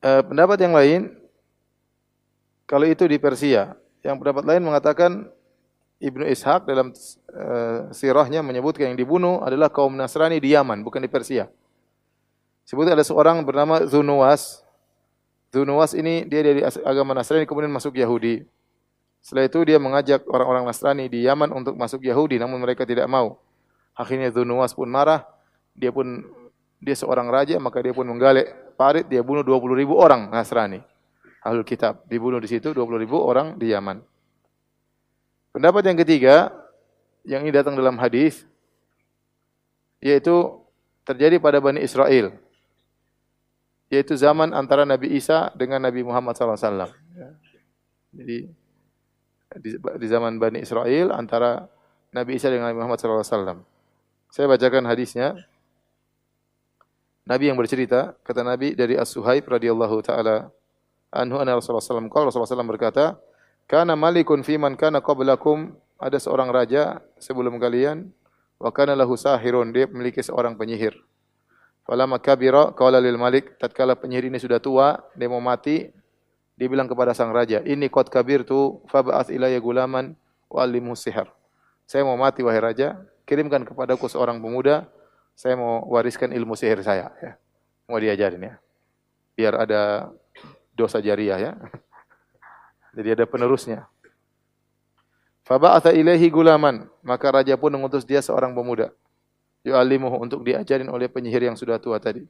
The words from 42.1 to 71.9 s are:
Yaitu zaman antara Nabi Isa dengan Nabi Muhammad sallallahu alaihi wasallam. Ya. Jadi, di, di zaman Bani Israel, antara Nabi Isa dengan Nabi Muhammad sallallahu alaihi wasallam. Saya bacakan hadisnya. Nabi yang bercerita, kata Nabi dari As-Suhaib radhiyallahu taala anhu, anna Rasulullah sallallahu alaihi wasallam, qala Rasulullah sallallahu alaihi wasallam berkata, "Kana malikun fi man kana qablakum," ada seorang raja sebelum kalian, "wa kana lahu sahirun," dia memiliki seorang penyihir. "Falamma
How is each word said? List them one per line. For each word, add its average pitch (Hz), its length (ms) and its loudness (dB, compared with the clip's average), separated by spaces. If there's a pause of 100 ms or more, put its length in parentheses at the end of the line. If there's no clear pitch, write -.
Yaitu 139 300 0
zaman 156 340 4
antara 139 320 2
Nabi 135 320 -2
Isa 160 400 0
dengan 131 240 -4
Nabi 127 240 -4
Muhammad 120 320 -4
sallallahu 113 220 -2
alaihi 110 100 -2
wasallam. 95 220 -6 (260)
Ya. 135 120 -20 (920)
Jadi, 117 180 -10 (1200)
di, 110 160 -12
di - 340 -10
zaman 117 240 -2
Bani 113 240 -2
Israel, 123 540 -2
antara 120 560 -4 (420)
Nabi 123 240 -6
Isa 131 160 -2
dengan 120 160 -2
Nabi 117 160 -6
Muhammad 120 160 -4
sallallahu 110 240 -2
alaihi - 80 -8
wasallam. 92 260 -4 (680)
Saya - 220 -2
bacakan 127 340 4
hadisnya. 120 560 -4 (1900)
Nabi 135 240 0
yang 127 80 -2
bercerita, 123 640 -2
kata 120 240 -6
Nabi 127 320 -4
dari 123 160 0
As-Suhaib 127 560 -2
radhiyallahu 113 560 0
taala 113 400 -2 (640)
anhu, 131 320 -4
anna 127 160 0
Rasulullah 117 240 -4
sallallahu - 0 -
alaihi - 80 -10
wasallam, 113 220 -4
qala 151 180 2
Rasulullah 117 160 -4
sallallahu - 0 -
alaihi 127 80 -6
wasallam 120 160 -6
berkata, 113 340 0 (640)
"Kana 165 320 2
malikun 160 480 2
fi 147 140 -2
man 139 180 -2
kana 156 240 0
qablakum," 147 720 0 (240)
ada 135 220 -4
seorang 131 320 -2
raja 127 500 0 (160)
sebelum 123 400 -6
kalian, 139 540 -2 (480)
"wa 120 100 -4
kana 143 240 0
lahu 127 240 0
sahirun," 120 560 0
dia 131 160 0
memiliki 123 320 -6
seorang 117 320 -4
penyihir. 110 400 -6 (920)
"Falamma 127 320 -2